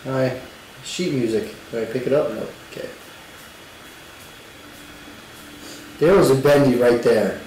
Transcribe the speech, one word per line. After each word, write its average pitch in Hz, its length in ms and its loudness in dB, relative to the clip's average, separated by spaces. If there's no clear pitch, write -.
Hi. 131 340 -4
Sheet 180 300 -6
music. 110 420 -4
Can 113 140 -6
I - 20 -6
pick 123 220 -6
it 131 40 -2
up? 143 200 0
No. - 140 -10
Okay. - 180 -12
There 165 140 4
was 160 160 6
a 135 60 6
bendy 135 420 4
right 120 240 4
there. 107 460 0